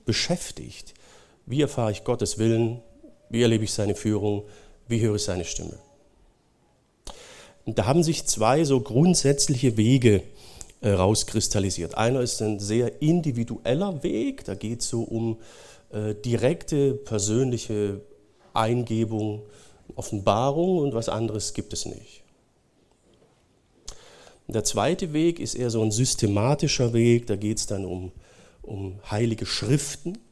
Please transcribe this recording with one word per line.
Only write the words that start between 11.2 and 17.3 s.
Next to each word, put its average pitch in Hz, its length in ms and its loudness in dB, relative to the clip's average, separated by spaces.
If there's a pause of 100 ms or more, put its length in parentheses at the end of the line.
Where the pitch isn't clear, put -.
Einer 123 280 0
ist - 180 -4
ein 107 180 -2
sehr 113 440 -2
individueller 151 1000 -2
Weg, 262 440 -4
da 98 80 -6
geht's 123 340 -6
so 117 140 -2
um, 113 340 -4 (560)
äh, 107 220 -4
direkte 135 800 0
persönliche 107 1040 -2 (540)